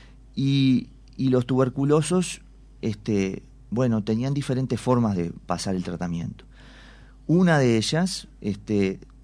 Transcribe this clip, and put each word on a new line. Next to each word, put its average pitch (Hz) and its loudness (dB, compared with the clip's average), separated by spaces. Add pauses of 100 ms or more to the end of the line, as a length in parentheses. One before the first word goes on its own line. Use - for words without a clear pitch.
(340)
Y, 135 2 (280)
y 135 -2
los 127 2
tuberculosos, 143 0 (400)
este, 101 -2 (280)
bueno, 113 0
tenían 120 -2
diferentes 131 -2
formas 120 2
de 85 -4 (140)
pasar 92 -4
el 90 -4
tratamiento. 85 -6 (800)
Una 170 4
de 120 4
ellas, 160 -2 (120)
este, 98 -2 (240)